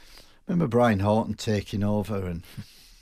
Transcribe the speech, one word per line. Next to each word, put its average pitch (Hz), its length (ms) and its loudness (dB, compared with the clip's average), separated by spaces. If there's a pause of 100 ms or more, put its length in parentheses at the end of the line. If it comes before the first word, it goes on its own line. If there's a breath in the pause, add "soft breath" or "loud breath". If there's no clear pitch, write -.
(480 soft breath)
Remember 175 180 2
Brian 113 340 4
Horton 104 340 0
taking 104 500 -2
over, 104 420 -2
and, 85 160 -8 (600 loud breath)